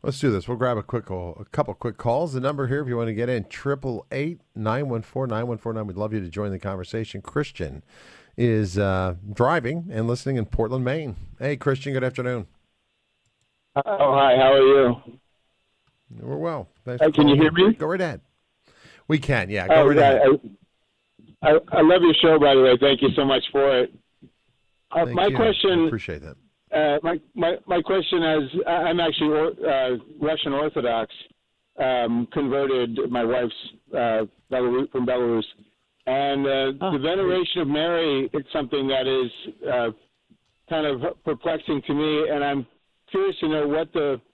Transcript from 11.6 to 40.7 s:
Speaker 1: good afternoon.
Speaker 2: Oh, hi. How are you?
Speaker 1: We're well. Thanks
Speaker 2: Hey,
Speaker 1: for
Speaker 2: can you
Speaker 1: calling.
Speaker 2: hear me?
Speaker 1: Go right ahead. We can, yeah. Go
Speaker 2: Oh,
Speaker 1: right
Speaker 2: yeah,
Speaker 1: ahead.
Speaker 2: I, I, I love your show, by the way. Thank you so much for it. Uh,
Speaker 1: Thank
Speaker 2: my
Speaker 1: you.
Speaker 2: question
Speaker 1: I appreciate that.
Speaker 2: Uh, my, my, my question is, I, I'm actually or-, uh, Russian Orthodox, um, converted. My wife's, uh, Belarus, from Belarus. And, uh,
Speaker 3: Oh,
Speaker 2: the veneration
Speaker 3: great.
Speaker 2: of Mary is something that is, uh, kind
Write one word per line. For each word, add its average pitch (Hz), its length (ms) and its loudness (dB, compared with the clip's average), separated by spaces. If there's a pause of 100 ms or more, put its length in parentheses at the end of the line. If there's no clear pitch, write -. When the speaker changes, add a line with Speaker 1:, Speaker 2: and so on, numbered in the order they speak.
Speaker 1:
good 127 100 -2
afternoon. 123 420 -6 (1300)
Speaker 2:
Oh, 143 380 2
hi. 135 220 6
How 135 160 6
are 139 80 6
you? 135 360 6 (1200)
Speaker 1:
We're 123 160 -8
well. 156 320 -8 (160)
Thanks 123 160 -8
Speaker 2:
Hey, 151 60 4
Speaker 1:
for 156 60 2
Speaker 2:
can 147 160 4
you 143 80 6
Speaker 1:
calling. 156 200 4
Speaker 2:
hear 190 120 6
me? 226 60 2
Speaker 1:
Go 151 120 -4
right 185 140 -4
ahead. 147 200 -6 (880)
We 156 100 2
can, 117 300 0
yeah. 98 200 -2
Go 160 60 6
Speaker 2:
Oh, 156 140 8
Speaker 1:
right 143 80 4
Speaker 2:
yeah, 143 140 6
Speaker 1:
ahead. 135 460 4 (840)
Speaker 2:
I, 160 60 2
I, 156 100 6 (200)
I - 20 4
love 170 220 6
your 165 180 6
show, 160 180 6
by 143 160 6
the 135 60 8
way. 127 180 8
Thank 139 220 4
you 139 160 4
so 143 80 2
much 135 260 0
for 139 280 4
it. 127 160 -2 (960)
Uh, 165 160 0
Speaker 1:
Thank 120 80 -6
Speaker 2:
my 175 140 2
Speaker 1:
you. 135 80 0
Speaker 2:
question 190 480 2
Speaker 1:
I - 20 2
appreciate 98 340 -4
that. 73 160 -18 (360)
Speaker 2:
Uh, 151 320 2
my, 165 160 -2 (160)
my, 170 180 0 (120)
my 180 160 0
question 185 420 0
is, 151 260 0 (160)
I, 160 40 -4
I'm 170 280 0
actually 160 300 0
or-, 156 400 0
uh, 131 280 0 (240)
Russian 151 320 -2
Orthodox, 123 640 -4 (640)
um, 120 540 0
converted. 131 640 -2 (120)
My 120 140 -2
wife's, 123 300 -2 (380)
uh, 110 340 0 (240)
Belarus, 127 400 0
from 127 160 -2
Belarus. 120 380 0 (640)
And, 139 400 0
uh, 135 380 -2
Speaker 3:
Oh, 190 80 -2
Speaker 2:
the 147 60 -2
veneration 180 560 -2
Speaker 3:
great. 175 80 -4
Speaker 2:
of 139 60 -2
Mary 151 640 -2
is 147 200 -6
something 139 360 -4
that 131 180 0
is, 131 600 -4
uh, 123 220 0 (800)
kind 156 180 -2